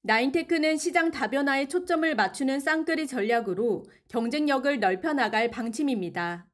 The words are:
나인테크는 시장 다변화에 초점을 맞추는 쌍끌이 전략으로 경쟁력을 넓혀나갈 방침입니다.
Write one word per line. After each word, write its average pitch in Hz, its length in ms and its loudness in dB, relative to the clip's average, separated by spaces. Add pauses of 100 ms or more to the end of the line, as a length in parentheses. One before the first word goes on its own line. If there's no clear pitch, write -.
나인테크는 311 720 2
시장 330 340 0
다변화에 269 560 0
초점을 330 480 0
맞추는 277 420 0
쌍끌이 320 480 0
전략으로 220 800 0 (240)
경쟁력을 269 720 0
넓혀나갈 220 680 0
방침입니다. 214 1040 -4